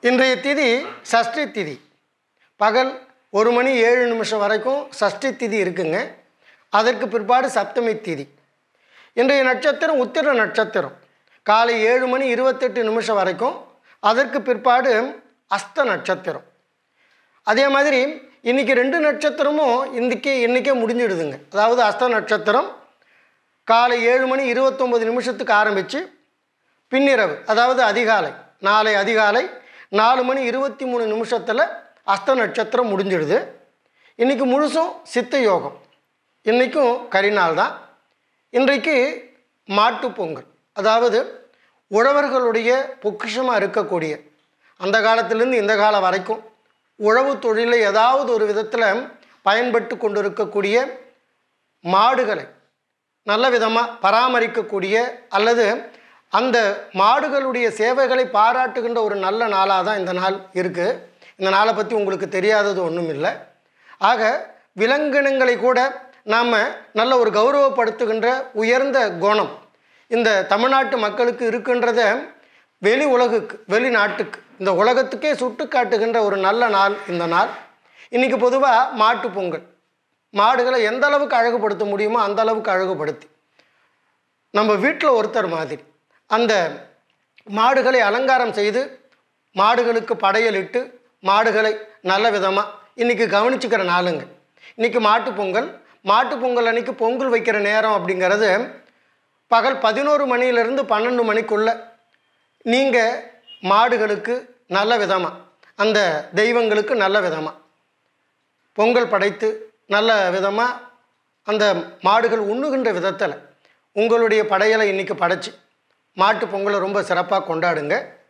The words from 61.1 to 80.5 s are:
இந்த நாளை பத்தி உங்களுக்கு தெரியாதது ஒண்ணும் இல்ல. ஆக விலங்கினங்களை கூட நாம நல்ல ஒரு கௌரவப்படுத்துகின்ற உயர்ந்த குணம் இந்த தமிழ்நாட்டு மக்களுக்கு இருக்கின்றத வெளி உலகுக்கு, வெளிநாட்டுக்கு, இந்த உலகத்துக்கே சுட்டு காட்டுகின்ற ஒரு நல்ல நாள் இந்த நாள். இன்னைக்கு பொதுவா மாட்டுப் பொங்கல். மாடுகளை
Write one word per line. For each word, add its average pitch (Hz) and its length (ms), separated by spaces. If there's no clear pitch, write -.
இந்த 190 160
நாளை 214 220
பத்தி 214 220
உங்களுக்கு 190 360
தெரியாதது 202 520
ஒண்ணும் 165 260
இல்ல. 143 140
ஆக 233 120
விலங்கினங்களை 269 760
கூட 247 140
நாம 233 260
நல்ல 240 120
ஒரு 220 180
கௌரவப்படுத்துகின்ற 233 880
உயர்ந்த 262 380
குணம் 208 300
இந்த 226 180
தமிழ்நாட்டு 262 540
மக்களுக்கு 240 460
இருக்கின்றத 240 500
வெளி 254 340
உலகுக்கு, 233 400
வெளிநாட்டுக்கு, 214 640
இந்த 190 120
உலகத்துக்கே 247 500
சுட்டு 254 260
காட்டுகின்ற 233 500
ஒரு 202 100
நல்ல 226 160
நாள் 196 180
இந்த 170 220
நாள். 190 180
இன்னைக்கு 254 300
பொதுவா 262 280
மாட்டுப் 220 360
பொங்கல். 175 280
மாடுகளை 247 400